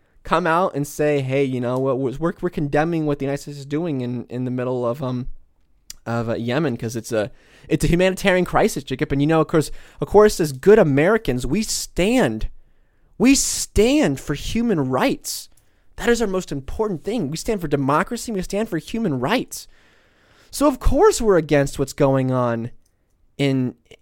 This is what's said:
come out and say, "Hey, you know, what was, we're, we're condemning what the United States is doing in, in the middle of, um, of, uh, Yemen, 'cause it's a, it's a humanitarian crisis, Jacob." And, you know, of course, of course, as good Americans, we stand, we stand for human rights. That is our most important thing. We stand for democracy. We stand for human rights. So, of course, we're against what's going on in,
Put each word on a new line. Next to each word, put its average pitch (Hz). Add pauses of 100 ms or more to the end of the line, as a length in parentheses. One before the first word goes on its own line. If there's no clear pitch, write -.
(240)
come 170
out 170
and 143
say, 147
"Hey, 135
you 127
know, 127
what 135
was, 135
we're, 165
we're 180
condemning 156
what 143
the 135
United 139
States 143
is 139
doing 147
in, 123
in 127
the 123
middle 127
of, 123
um, 127 (760)
of, 117
uh, 117
Yemen, 120
'cause 117
it's 113
a, 208 (380)
it's 156
a -
humanitarian 185
crisis, 160
Jacob." 143
And, 139
you 143
know, 160
of 151
course, 156 (300)
of 147
course, 208
as 151
good 185
Americans, 147
we 202
stand, 175 (680)
we 254
stand 233
for -
human 180
rights. - (480)
That -
is 240
our 220
most 180
important 190
thing. 202
We 160
stand 208
for 165
democracy. 147
We 190
stand 202
for 170
human 160
rights. 202 (840)
So, 285
of 262
course, 359
we're 208
against 143
what's 139
going 135
on 117 (680)
in, 135 (260)